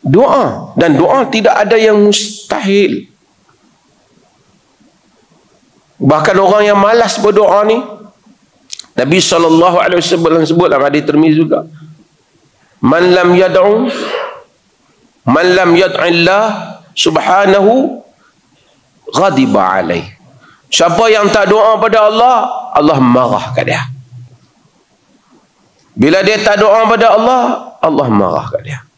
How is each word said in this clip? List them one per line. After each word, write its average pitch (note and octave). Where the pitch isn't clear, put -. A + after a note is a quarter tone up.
Doa. F#3
Dan E3+
doa C4+
tidak A3
ada G#3+
yang A3
mustahil. -
Bahkan D#3
orang G3
yang G#3
malas A3
berdoa G#3
ni, A3
Nabi D3+
sallallahu E3+
alaihi F3
wasallam E3
sebut E3
dalam C#3
hadis D3
Tirmizi D3+
juga, -
"Man E3+
lam F3+
yad'u, F#3+
man D3+
lam F3+
yad'illah F3
subhanahu G3
ghadiba C3
alaih." E2+
Siapa F3
yang G#3
tak G3+
doa G#3+
pada G#3+
Allah, A#3
Allah D3+
marah A#2+
kat -
dia. A#2+
Bila D3+
dia G#3
tak G#3
doa A3
pada A3+
Allah, B3
Allah D3
marah F2
kat -
dia. -